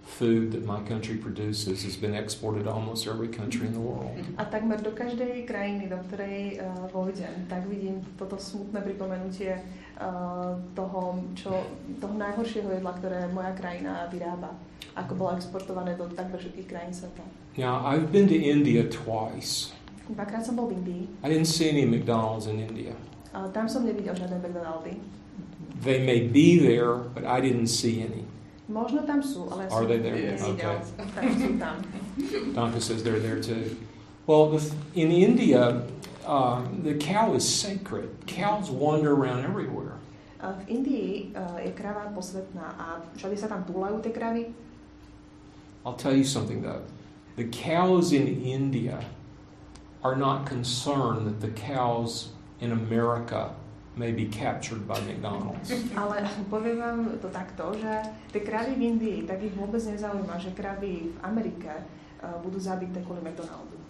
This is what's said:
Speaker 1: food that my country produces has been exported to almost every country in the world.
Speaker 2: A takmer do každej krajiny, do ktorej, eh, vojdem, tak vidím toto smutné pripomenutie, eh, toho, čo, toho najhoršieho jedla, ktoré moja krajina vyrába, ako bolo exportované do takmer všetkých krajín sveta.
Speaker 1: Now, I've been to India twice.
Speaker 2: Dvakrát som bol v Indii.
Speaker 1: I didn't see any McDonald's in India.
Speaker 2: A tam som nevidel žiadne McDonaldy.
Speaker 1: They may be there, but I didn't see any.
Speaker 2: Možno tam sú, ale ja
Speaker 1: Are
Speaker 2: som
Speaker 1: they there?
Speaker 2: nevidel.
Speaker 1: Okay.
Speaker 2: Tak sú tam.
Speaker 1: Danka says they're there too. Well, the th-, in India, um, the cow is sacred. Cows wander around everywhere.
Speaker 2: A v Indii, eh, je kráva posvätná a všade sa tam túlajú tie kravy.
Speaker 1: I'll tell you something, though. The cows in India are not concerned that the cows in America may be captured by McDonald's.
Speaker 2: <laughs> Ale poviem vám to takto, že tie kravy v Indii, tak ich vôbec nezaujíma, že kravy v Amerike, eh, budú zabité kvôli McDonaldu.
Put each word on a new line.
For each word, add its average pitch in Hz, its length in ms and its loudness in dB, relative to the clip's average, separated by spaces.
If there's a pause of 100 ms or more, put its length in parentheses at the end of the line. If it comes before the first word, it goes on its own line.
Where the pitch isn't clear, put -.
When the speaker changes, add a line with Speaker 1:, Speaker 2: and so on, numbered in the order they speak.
Speaker 1:
food 113 420 4
that - 140 -4
my 104 140 -2 (100)
country 110 260 -4
produces 104 680 -4
has 95 120 -6
been 104 200 -2
exported 107 500 -2
to 110 60 0
almost 110 360 -4
every 110 200 -2
country 117 400 -4
in 113 60 -2
the 113 100 -4
world. 127 320 -4 (240)
Speaker 2:
A 214 80 -2
takmer 214 340 0
do 214 100 -2
každej 240 540 -4
krajiny, 202 460 -4
do 180 160 -4
ktorej, 202 500 -6
eh, 185 60 -8 (280)
vojdem, 185 600 -4
tak 185 160 -4
vidím 190 340 -4 (160)
toto 196 220 -6
smutné 202 420 -6
pripomenutie, 190 720 -4
eh, 180 960 -6 (240)
toho, 185 260 -2 (340)
čo, 196 160 -6 (500)
toho 202 160 -4
najhoršieho 208 540 -2
jedla, 185 260 -2
ktoré 180 340 -2
moja 185 220 -2
krajina 180 560 -6
vyrába, 175 400 -6 (480)
ako 185 180 -6
bolo 185 220 0
exportované 180 580 -4
do 175 160 -6
takmer 185 300 -6
všetkých 185 260 -10
krajín 180 280 -8
sveta. 175 260 -12 (380)
Speaker 1:
Now, 127 260 0
I've 156 260 4
been 196 160 10
to 160 80 8
India 139 540 8
twice. - 840 -4 (380)
Speaker 2:
Dvakrát 220 320 -4
som 233 160 -2
bol 196 160 0
v 180 80 -2
Indii. 180 220 -4 (180)
Speaker 1:
I 139 80 0
didn't 160 180 6
see 160 220 4
any 143 160 6
McDonald's 113 640 4
in 107 80 0
India. 110 400 -6 (320)
Speaker 2:
A 190 240 -6
tam 220 160 0
som 233 160 2
nevidel 190 320 0
žiadne 180 240 -4
McDonaldy. 175 560 -6 (880)
Speaker 1:
They 131 160 4
may 120 240 6
be 156 320 10
there, 120 400 8 (160)
but - 100 -6
I 123 220 2
didn't 117 240 4
see 113 320 2
any. 110 240 -6 (440)
Speaker 2:
Možno 233 320 0
tam 294 200 2
sú, - 280 -4
ale 190 160 -6
ja 185 80 -6
Speaker 1:
Are 113 80 4
Speaker 2:
som 113 80 4
Speaker 1:
they 117 80 6
there? 113 160 0
Speaker 2:
nevidel. 104 400 0
Speaker 1:
Okay. 104 240 0 (400)
Speaker 2:
Tak 247 80 0 (160)
sú 208 160 2
tam. 160 180 -2 (760)
Speaker 1:
Danka 117 280 2
says 110 200 -2
they're 110 200 2
there 110 200 0
too. 110 320 -2 (560)
Well, 151 240 10
the 151 80 4
th-, - 160 -4 (160)
in 165 160 6
India, 156 760 8 (400)
um, 123 600 2
the 151 80 2
cow 180 400 4
is 127 120 4
sacred. - 680 -2 (160)
Cows 202 400 0
wander 147 480 4
around 127 280 4
everywhere. - 520 -4 (440)
Speaker 2:
A 190 120 -6
v - 160 -10
Indii, 233 400 0 (240)
eh, 180 360 -6
je - 40 -6
kráva 208 400 -6
posvätná 185 640 -8
a 170 80 -8 (320)
všade 196 240 -4
sa 220 80 -2
tam 185 160 -4
túlajú 190 400 -2
tie 226 80 -2
kravy. 233 400 -2 (1300)
Speaker 1:
I'll 123 120 -6
tell 139 160 2
you 135 120 8
something, 107 360 0
though. - 240 -6 (560)
The 117 80 -2
cows 175 640 6
in 131 140 8 (180)
India 131 560 0 (1000)
are 131 120 2
not 139 300 2
concerned 120 840 0
that 107 140 -2
the 107 100 -2
cows 117 800 0 (300)
in 120 100 -2
America 113 800 2 (480)
may 117 120 0
be 110 140 0
captured 110 640 -4
by 107 160 -2
McDonald's. 101 680 -4 (140)
Speaker 2:
<laughs> 214 140 -2
Ale 208 240 0 (240)
poviem 226 320 0
vám 233 200 -2 (200)
to 190 80 -6
takto, 180 480 -6
že 220 160 -4 (400)
tie 208 80 -2
kravy 226 400 -2
v - 20 4 (140)
Indii, 220 220 2 (100)
tak 190 160 -4
ich 208 80 -2
vôbec 208 320 -2
nezaujíma, 202 560 -4
že 185 160 -6
kravy 196 560 -4
v - 80 -10
Amerike, 175 560 -4
eh, - 480 -14 (160)
budú 185 240 -6
zabité 180 400 -4
kvôli 175 160 -8
McDonaldu. 160 560 -10 (140)